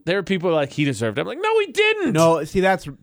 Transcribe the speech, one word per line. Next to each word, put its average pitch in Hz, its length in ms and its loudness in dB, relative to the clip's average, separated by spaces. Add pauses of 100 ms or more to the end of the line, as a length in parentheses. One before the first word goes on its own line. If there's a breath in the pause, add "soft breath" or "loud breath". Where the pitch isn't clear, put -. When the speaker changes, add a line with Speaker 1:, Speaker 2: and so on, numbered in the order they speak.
Speaker 1:
there 180 100 2
were 202 80 -2
people 185 280 -2
like, 147 200 0
"He 147 120 0
deserved 113 340 -2
it." 156 40 -2
I'm 175 40 -4
like, 240 140 -10
"No, 440 200 2
he 403 80 -2
didn't." 403 440 0
Speaker 2:
No, 165 320 4
see, 185 160 -2
that's, 185 280 0 (140)